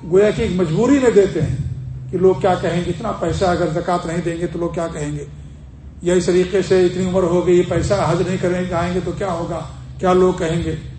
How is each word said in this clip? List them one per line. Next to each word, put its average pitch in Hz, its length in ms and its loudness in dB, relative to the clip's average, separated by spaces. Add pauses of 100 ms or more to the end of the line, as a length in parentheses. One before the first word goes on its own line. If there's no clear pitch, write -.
(120)
گویا 208 180 6
کہ 208 120 -2
ایک 208 140 -2
مجبوری 196 440 2
میں 247 160 4
دیتے 185 260 4
ہیں - 160 0 (540)
کہ 185 60 -4
لوگ 180 240 4
کیا 185 200 2
کہیں 175 240 0
گے، 180 40 -2
اتنا 208 220 -4
پیسہ 190 340 -2
اگر 175 280 2
زکوٰۃ 175 320 -2
نہیں 170 200 -4
دیں 170 140 -4
گے 170 80 -4
تو 170 120 -6
لوگ 170 100 -2
کیا 165 240 -4
کہیں 147 180 -6
گے، 143 140 -8 (760)
یا 175 120 2
اس 180 120 2
طریقے 185 420 2
سے 185 180 4
اتنی 180 200 0
عمر 185 180 0
ہو 170 240 2
گئی، 180 140 6
پیسہ 175 320 0
حج 175 340 2
نہیں 185 140 -2
کریں 180 280 -2
گے، 180 40 -4
آئیں 175 200 -2
گے 180 120 0
تو 180 120 -4
کیا 196 140 -4
ہوگا، 156 280 -6 (400)
کیا 180 140 4
لوگ 185 200 4
کہیں 165 300 -2
گے۔ 160 120 -2 (240)